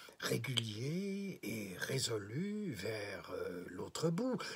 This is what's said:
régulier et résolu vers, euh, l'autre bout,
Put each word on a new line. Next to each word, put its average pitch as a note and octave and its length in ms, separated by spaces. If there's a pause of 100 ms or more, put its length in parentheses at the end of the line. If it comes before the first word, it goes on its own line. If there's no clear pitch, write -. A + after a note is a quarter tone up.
(200)
régulier C#3 1200
et A2 380
résolu C3+ 920
vers, G2+ 580
euh, F2+ 380
l'autre G2 400
bout, A3+ 280 (180)